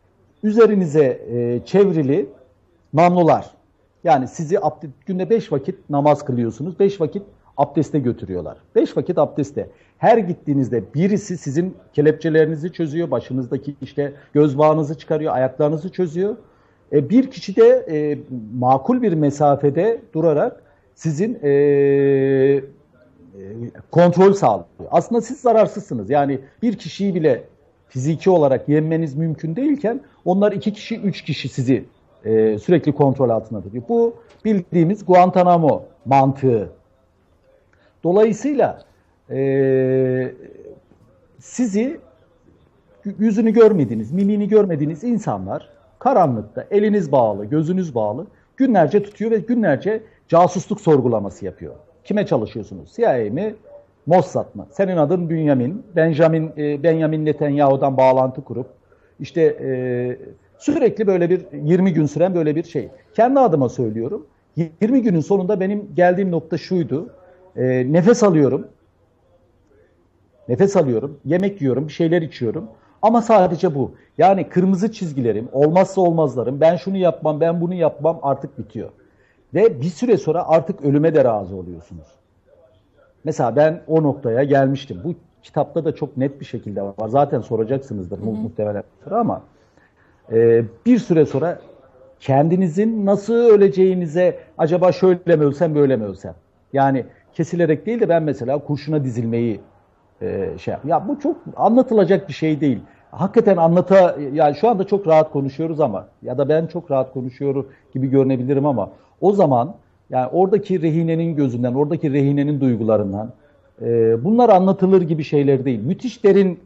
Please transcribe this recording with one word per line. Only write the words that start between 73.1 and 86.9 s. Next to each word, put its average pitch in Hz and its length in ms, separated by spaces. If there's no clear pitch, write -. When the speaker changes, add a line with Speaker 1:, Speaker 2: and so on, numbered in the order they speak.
Speaker 1:
sadece 180 520
bu. 127 160
Yani 185 300
kırmızı 185 440
çizgilerim, 127 600
olmazsa 175 480
olmazlarım, 143 600
ben 165 160
şunu 196 200
yapmam, 160 440
ben 165 200
bunu 175 140
yapmam 165 480
artık 139 360
bitiyor. 107 320
Ve 175 260
bir 135 60
süre 220 300
sonra 160 320
artık 156 360
ölüme 147 300
de 143 100
razı 101 320
oluyorsunuz. 85 500
Mesela 131 320
ben 156 300
o 160 160
noktaya 135 420
gelmiştim. 135 600
Bu 170 100
kitapta 156 420
da 156 100
çok - 220
net 139 240
bir - 40
şekilde 104 380
var. 101 260